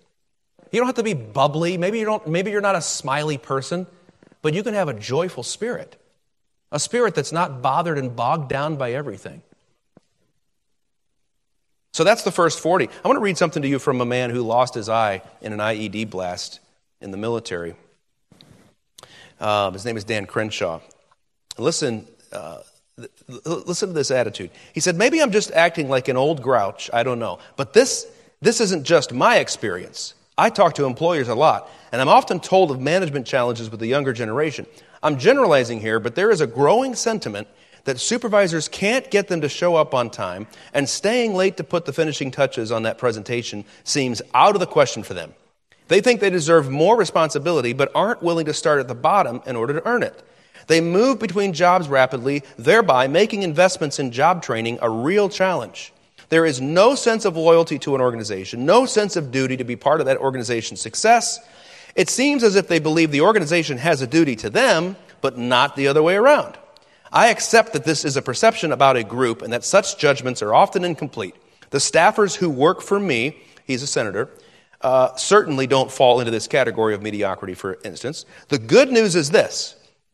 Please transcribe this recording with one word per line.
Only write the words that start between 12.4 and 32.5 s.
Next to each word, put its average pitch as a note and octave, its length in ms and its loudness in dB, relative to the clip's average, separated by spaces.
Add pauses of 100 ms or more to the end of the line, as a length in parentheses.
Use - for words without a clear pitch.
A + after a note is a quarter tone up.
forty. D#3+ 280 0 (160)
I F3+ 40 0
want C4 80 2
to C4 60 -4
read G3 160 -2
something D#3+ 240 -2
to C#3 60 -2
you C#3 100 0
from B2+ 220 -2
a A#2+ 60 -2
man B2 240 -2
who B2 120 -4
lost A#2+ 320 0
his G#2+ 140 -8
eye A2 340 -2 (180)
in G#2+ 120 -10
an G#2 80 -8
I A2 140 -2
E G#2+ 140 -6
D G#2 160 -6
blast F#2 560 -10 (420)
in G2+ 80 -12
the F#2+ 60 -12
military. G2+ 580 -8 (1700)
Um, G#2 320 0
his F#2+ 140 -12
name A#2 100 -6
is G2+ 80 -10
Dan G#2 220 -4
Crenshaw. G2+ 540 -4 (760)
Listen, B2 500 -4 (240)
uh, E2+ 280 -14 (400)
th-, A#2+ 120 -18 (360)
l-, D#3+ 200 -6
listen F3+ 220 -4
to F3+ 60 -8
this D3 160 -2
attitude. A2 400 -2 (240)
He D#3+ 60 -6
said, F3 160 0
"Maybe B3 240 2
I'm C4+ 120 2
just G3+ 200 0
acting E3 360 2
like C3 200 0
an B2+ 100 0
old C#3+ 240 0
grouch. A2+ 500 -2
I A#2 100 2
don't B2 160 -4
know. G2+ 200 -6 (180)
But - 160 -6
this, - 340 2 (360)
this - 180 2
isn't F#3 240 0
just D3 300 2
my G3 240 2
experience. - 760 -8 (240)
I G3 140 2
talk F3 240 2
to C#3+ 100 -2
employers C#3 440 -2
a A#2+ 60 -4
lot, B2 360 0 (200)
and A#2+ 120 -2
I'm C3+ 60 2
often A3+ 300 4
told F#3 320 2